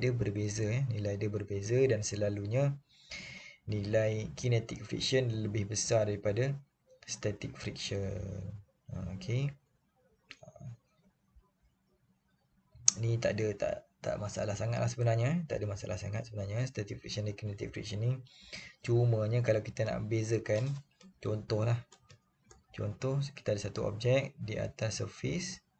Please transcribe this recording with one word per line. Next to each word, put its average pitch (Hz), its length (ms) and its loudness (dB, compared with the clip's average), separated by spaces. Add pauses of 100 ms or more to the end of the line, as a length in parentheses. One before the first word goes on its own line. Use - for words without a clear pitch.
dia 127 80 4
berbeza, 104 560 0
eh. 127 240 2
Nilai 101 240 -2
dia 104 160 -2
berbeza 101 560 0
dan 104 160 2
selalunya 104 720 0 (920)
nilai 107 640 2
kinetic 117 500 0
friction 123 460 2 (160)
lebih 104 260 0
besar 107 400 2
daripada 104 400 2 (560)
static - 480 -4
friction. 98 960 -4 (640)
Okey. 135 400 -2 (3500)
Ni 117 220 2
tak 104 180 2
ada, 110 160 2
tak, - 200 0 (280)
tak - 160 0
masalah 104 400 -2
sangat 117 240 0
lah 120 80 2
sebenarnya, 117 400 2
eh. 175 160 2
Tak 107 160 -2
ada - 80 0
masalah 98 240 -4
sangat 101 320 -4
sebenarnya 104 400 -4
static 113 320 -6
friction 107 240 -4
dan 104 160 -4
kinetic 104 320 -4
friction 104 320 -4
ni. 123 80 4 (720)
Cumanya 117 560 4
kalau 110 240 4
kita - 240 -2
nak 117 240 -2
bezakan, 110 560 2 (560)
contoh 107 400 0
lah. 117 160 4 (960)
Contoh, 131 560 0
kita - 240 0
ada 104 80 -2
satu 110 240 -2
objek 123 480 2
di 110 240 -4
atas 107 400 -2
surface. 143 640 -4 (160)